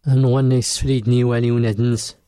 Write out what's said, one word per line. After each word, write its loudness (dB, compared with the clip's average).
أنوان 2
يسفليدني 0
والي 0
ونادنس -2